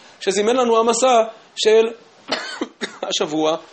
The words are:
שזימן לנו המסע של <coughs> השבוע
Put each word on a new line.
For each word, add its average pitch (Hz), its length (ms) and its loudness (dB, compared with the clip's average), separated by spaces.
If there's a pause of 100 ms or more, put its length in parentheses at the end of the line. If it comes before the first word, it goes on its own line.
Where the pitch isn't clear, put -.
(200)
שזימן 208 360 0
לנו 233 240 2
המסע 233 420 2 (340)
של 220 300 4 (440)
<coughs> - 800 -10
השבוע 156 480 -2 (160)